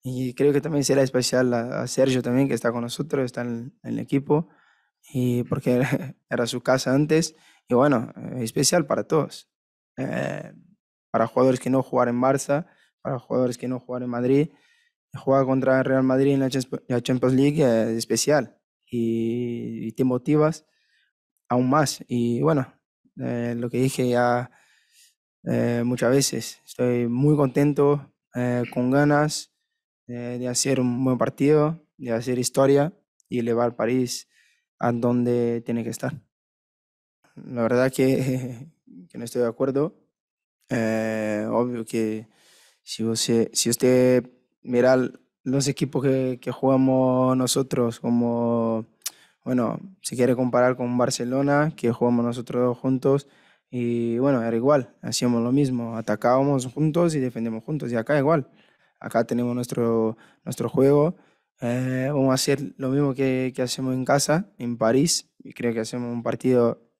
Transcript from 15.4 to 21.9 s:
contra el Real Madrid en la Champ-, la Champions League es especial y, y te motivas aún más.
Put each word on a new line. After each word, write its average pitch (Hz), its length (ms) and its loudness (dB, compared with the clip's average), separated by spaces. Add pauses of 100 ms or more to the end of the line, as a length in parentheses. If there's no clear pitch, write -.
contra 131 340 2
el 131 60 0
Real 131 180 2
Madrid 135 300 4
en 135 80 2
la 135 80 0
Champ-, 131 380 -6
la 120 140 0
Champions 127 320 0
League 143 300 4
es 113 340 2
especial 117 640 0 (260)
y, 117 1000 -4
y 110 60 -8
te 135 100 -2
motivas 147 600 0 (840)
aún 127 220 0
más. 143 380 0